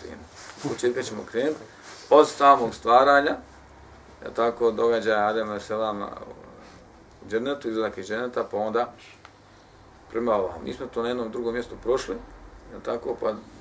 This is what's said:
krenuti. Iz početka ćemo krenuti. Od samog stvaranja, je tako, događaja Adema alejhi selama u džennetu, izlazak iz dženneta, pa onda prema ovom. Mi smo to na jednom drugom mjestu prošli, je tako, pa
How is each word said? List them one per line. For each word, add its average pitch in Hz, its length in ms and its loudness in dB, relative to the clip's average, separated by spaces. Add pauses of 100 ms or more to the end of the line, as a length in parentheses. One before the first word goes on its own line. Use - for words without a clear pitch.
krenuti. 76 240 -16 (400)
Iz 139 80 -4
početka 123 300 -2
ćemo 110 280 -8
krenuti. 147 300 -2 (500)
Od 147 180 10
samog 131 460 6
stvaranja, 139 600 6 (880)
je - 100 -12
tako, 117 360 2
događaja 110 560 2
Adema 110 240 -2
alejhi 101 160 -8
selama 107 420 -4 (1200)
u - 40 -18
džennetu, 120 380 -4
izlazak 110 300 -2
iz 95 80 -10
dženneta, 120 440 -4
pa 107 60 -4
onda 110 360 -2 (1200)
prema 113 240 0
ovom. 92 300 -2
Mi - 80 -8
smo 131 140 -10
to 117 160 -6
na 117 60 -2
jednom 123 220 -4
drugom 117 240 -4
mjestu 117 280 -8
prošli, 131 320 0 (600)
je - 100 -16
tako, 117 360 -4
pa 110 140 -2 (260)